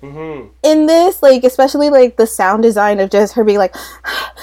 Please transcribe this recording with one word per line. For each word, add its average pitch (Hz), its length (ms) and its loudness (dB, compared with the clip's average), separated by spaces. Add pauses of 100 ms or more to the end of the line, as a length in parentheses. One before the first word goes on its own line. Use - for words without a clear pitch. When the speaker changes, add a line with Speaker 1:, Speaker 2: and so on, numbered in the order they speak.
Speaker 1:
Mm-hmm. 151 440 -16 (140)
Speaker 2:
in 311 240 2
this, 339 360 0
like, 262 220 4
especially, 277 460 0
like, 254 260 2
the 226 100 2
sound 208 360 -2
design 208 380 0
of 196 100 -2
just 202 240 0
her 226 100 -2
being 202 140 0
like, 190 160 -2 (680)